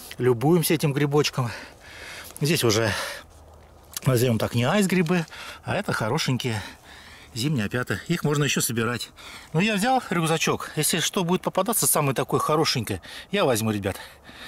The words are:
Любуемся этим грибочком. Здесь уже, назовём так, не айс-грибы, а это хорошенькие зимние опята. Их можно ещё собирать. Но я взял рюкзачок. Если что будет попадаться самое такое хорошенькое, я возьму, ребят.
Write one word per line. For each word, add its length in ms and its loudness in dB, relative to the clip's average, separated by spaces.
Любуемся 560 4
этим 200 2
грибочком. 580 2
Здесь 240 2
уже, 280 4
назовём 320 4
так, 180 -2
не 80 2
айс-грибы, 640 2
а 120 -4
это 160 -4
хорошенькие 720 -2
зимние 320 -2
опята. 420 -4
Их 160 -2
можно 220 2
ещё 160 0
собирать. 500 -2
Но 80 0
я 160 2
взял 340 2
рюкзачок. 680 0
Если 220 0
что 240 0
будет 180 0
попадаться 440 0
самое 300 2
такое 240 0
хорошенькое, 600 0
я 120 2
возьму, 280 4
ребят. 260 -2